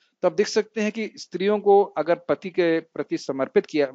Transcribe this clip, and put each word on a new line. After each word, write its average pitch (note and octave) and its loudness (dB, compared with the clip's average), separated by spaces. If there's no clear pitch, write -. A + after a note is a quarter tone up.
तो F#3 0
आप E3+ 0
देख G3+ 0
सकते G#3+ -4
हैं G#3 -2
कि G#3+ -8
स्त्रियों G3+ -2
को G3 6
अगर E3 0
पति E3 -4
के E3+ 0
प्रति D#3+ -8
समर्पित C3+ -2
किया, D3 0